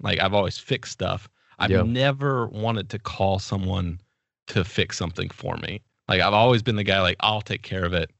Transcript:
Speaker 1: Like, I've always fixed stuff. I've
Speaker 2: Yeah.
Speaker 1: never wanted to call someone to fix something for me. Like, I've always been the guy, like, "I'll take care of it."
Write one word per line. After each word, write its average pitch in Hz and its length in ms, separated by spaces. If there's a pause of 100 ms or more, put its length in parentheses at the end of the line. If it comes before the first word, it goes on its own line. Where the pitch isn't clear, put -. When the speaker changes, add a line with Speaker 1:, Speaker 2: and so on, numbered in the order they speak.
Speaker 1:
Like, 92 180
I've 95 140
always 95 240
fixed - 340
stuff. 92 340 (320)
I've 107 120
Speaker 2:
Yeah. 92 140
Speaker 1:
never 135 640
wanted 107 420
to 104 80
call 95 400
someone 92 600 (500)
to 98 140
fix - 360
something 90 320
for 85 280
me. 85 220 (280)
Like, 92 120
I've 98 140
always 117 280
been 113 140
the 104 80
guy, 98 160
like, 92 200
"I'll 107 200
take - 220
care 95 240
of 87 80
it." 82 260